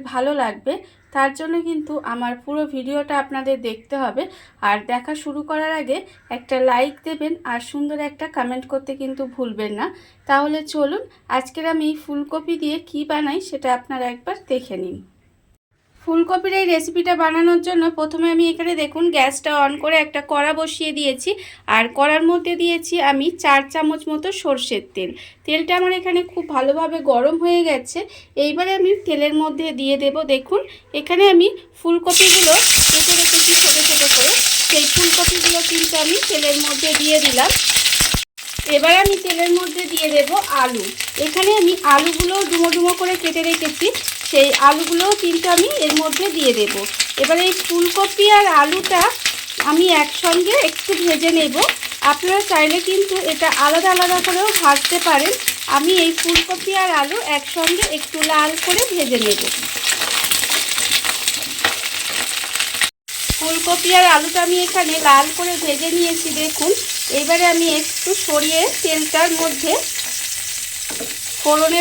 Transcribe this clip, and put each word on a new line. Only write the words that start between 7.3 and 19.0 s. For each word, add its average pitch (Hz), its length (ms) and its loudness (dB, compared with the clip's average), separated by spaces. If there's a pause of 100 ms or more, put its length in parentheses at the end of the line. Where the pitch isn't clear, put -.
আর 240 160 -6 (100)
সুন্দর 294 280 -6 (100)
একটা 294 180 -10 (100)
কমেন্ট 254 360 -4
করতে 269 280 -6
কিন্তু 269 220 -8 (120)
ভুলবেন 214 460 -6
না। 254 60 -4 (420)
তাহলে 294 300 0 (140)
চলুন 302 300 -2 (340)
আজকের 262 280 -8 (100)
আমি 311 140 -2 (120)
ফুলকপি 311 600 -6
দিয়ে 302 140 -4 (120)
কী 294 120 -8 (100)
বানাই 302 280 -2 (100)
সেটা 269 200 -6 (100)
আপনারা 254 340 -8
একবার 339 240 -10 (160)
দেখে 247 300 -6
নিন। 180 160 -10 (1040)
ফুলকপির 359 580 0
এই 381 60 0
রেসিপিটা 339 560 0
বানানোর 330 440 2
জন্য 339 180 0 (140)
প্রথমে 320 360 -2
আমি 339 180 4
এখানে 339 200 -4 (100)
দেখুন 311 220 -4 (120)